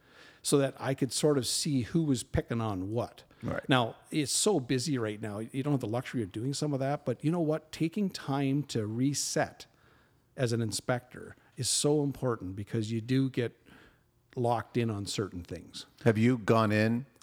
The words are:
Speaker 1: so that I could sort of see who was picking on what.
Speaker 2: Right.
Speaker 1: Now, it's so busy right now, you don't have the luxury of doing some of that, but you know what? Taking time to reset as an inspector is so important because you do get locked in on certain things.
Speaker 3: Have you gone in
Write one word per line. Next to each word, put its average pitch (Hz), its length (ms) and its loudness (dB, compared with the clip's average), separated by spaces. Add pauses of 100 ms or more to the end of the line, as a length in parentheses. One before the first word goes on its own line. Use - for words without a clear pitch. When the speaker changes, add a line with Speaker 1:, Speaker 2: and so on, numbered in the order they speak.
(440)
Speaker 1:
so - 160 4
that 135 200 0
I 131 140 0
could 135 180 -2
sort 147 260 2
of 120 100 0
see 139 340 0
who 165 220 0
was 135 200 0
picking - 380 -2
on 98 300 -4
what. 110 320 -6 (200)
Speaker 2:
Right. - 240 -6
Speaker 1:
Now, 123 280 2 (160)
it's 151 200 0
so 202 280 2
busy 131 380 0
right 107 240 -2
now, 107 180 -6
you 127 240 -6
don't 147 100 0
have 135 80 4
the 120 60 -4
luxury 120 360 -2
of 92 80 -8
doing 127 220 -4
some 151 200 -2
of 131 60 0
that, 135 260 -4
but - 180 -4
you 151 80 2
know 175 100 0
what? 156 300 -2
Taking 180 380 -2
time 139 540 0
to 117 220 -4
reset 131 800 -2 (720)
as 120 160 0
an 117 80 0
inspector 110 760 -4 (220)
is 123 120 -4
so 147 340 2
important 120 520 -4
because 107 360 -4
you 113 100 -2
do 127 280 2
get 120 300 -4 (760)
locked 117 420 0
in 117 120 2
on 101 160 -4
certain 90 380 -4
things. - 420 -14 (200)
Speaker 3:
Have 110 120 6
you 120 200 6
gone 110 340 4
in 113 340 2 (180)